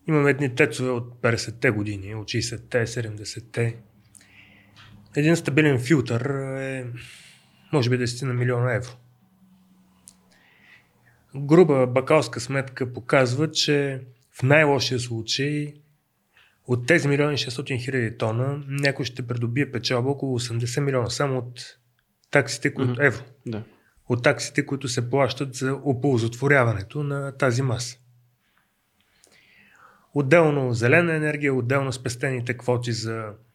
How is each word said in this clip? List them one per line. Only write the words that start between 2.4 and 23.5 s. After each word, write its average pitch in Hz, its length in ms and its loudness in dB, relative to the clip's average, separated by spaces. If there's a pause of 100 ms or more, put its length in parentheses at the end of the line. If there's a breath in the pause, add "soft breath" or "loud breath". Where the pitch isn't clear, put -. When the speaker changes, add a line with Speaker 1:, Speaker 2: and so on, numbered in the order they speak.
Speaker 1:
седемдесетте. 113 880 -6 (1400 loud breath)
Един 151 200 4
стабилен 147 440 2
филтър 120 420 2 (380)
е, 135 260 -6 (880 loud breath)
може 123 160 4
би, 127 80 4
десетина 123 360 -2
милиона 123 400 2
евро. - 160 -2 (2500 soft breath)
Груба 143 520 6
бакалска 131 520 2
сметка 131 540 -4
показва, 135 580 2
че 143 500 -2 (300)
в - 120 -8
най-лошия 139 560 2
случай 135 760 -6 (920 soft breath)
от 123 200 -2
тези 151 200 4
милион 147 260 2
и 131 40 -2
шестстотин 131 420 -6
хиляди 120 380 -4
тона 131 500 -2
някой 139 380 -2
ще 120 220 -8
придобие 120 440 -2
печалба 123 380 -2
около 139 240 -4
осемдесет 120 500 -2
милиона 131 260 0
само 135 280 -2
от 123 240 -8 (680)
таксите, - 420 0
които, 127 180 0
Speaker 2:
Мгм. 123 100 -2
Speaker 1:
евро. 139 220 2 (220)
Speaker 2:
Да. 110 180 -6 (460 soft breath)